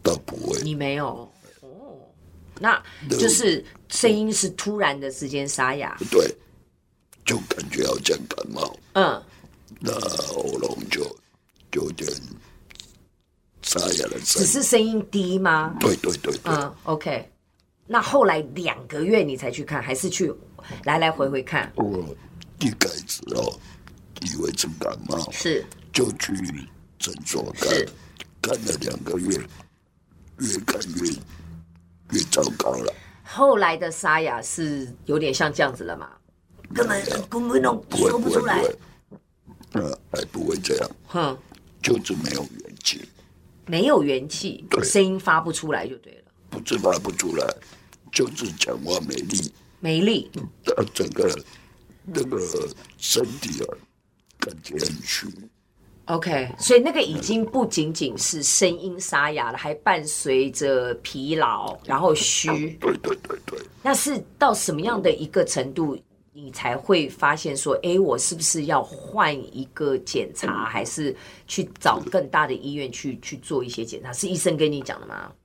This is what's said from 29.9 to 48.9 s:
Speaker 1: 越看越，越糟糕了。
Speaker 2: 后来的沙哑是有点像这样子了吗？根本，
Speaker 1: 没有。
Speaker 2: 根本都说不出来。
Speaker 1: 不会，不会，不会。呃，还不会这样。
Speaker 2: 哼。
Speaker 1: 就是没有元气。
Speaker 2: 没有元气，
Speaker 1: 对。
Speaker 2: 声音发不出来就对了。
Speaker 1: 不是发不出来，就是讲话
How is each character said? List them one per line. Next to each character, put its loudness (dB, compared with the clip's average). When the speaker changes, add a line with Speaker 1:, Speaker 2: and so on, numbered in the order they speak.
Speaker 1:
越 -2
看 -2
越， 0
越 2
糟 4
糕 0
了。 -2
Speaker 2:
后 6
来 4
的 -6
沙 2
哑 -2
是 -4
有 2
点 2
像 2
这 0
样 2
子 -10
了 -6
吗？ -14
根 2
本， 0
Speaker 1:
没 -4
有。 -2
Speaker 2:
根 -2
本 6
都 2
说 2
不 2
出 4
来。 2
Speaker 1:
不 4
会， 4
不 -12
会， -20
不 0
会。 -4
呃， -6
还 -4
不 -6
会 0
这 0
样。 -2
Speaker 2:
哼。 -2
Speaker 1:
就 4
是 -4
没 -4
有 -4
元 -14
气。 -2
Speaker 2:
没 2
有 8
元 0
气， -8
Speaker 1:
对。 2
Speaker 2:
声 6
音 2
发 4
不 -2
出 -2
来 -2
就 -8
对 -20
了。 -20
Speaker 1:
不 -10
是 0
发 6
不 -2
出 -2
来， 2
就 4
是 -4
讲 0
话 0